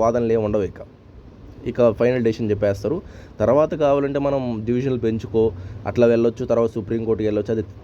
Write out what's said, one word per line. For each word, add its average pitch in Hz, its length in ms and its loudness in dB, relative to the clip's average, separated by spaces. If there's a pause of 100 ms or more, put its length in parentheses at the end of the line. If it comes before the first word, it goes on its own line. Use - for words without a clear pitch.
వాదనలు 117 320 2
ఏమి 110 140 2
ఉండవు, 104 240 0
ఇక, - 80 -18 (920)
ఇక 120 200 4
ఫైనల్ 123 320 2
డెసిషన్ 113 280 0
చెప్పేస్తారు. 104 460 -2 (420)
తర్వాత 135 360 2
కావాలంటే 143 440 0
మనం 131 460 -2
డివిజనల్ 123 340 0
బెంచ్కో 110 440 0 (440)
అట్లా 117 200 4
వెళ్ళొచ్చు, 117 380 2
తర్వాత 117 260 2
సుప్రీంకోర్టుకి 110 580 -2
వెళ్ళొచ్చు, 104 220 -2
అది 110 140 -2 (180)